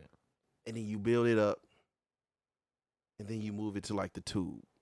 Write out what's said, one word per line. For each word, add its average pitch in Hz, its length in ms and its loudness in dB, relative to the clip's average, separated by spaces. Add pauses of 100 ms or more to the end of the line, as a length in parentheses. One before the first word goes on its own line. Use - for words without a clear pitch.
(680)
And 117 80 -8
then 113 100 -6
you 107 140 -4
build 117 280 4
it 117 120 6
up, 104 220 4 (1600)
and 104 100 -12
then 110 120 -6
you 107 120 -4
move 104 240 -4
it 95 80 -6
to, - 80 -6
like, 95 180 -2
the 92 100 -10
Tube 85 400 -4 (200)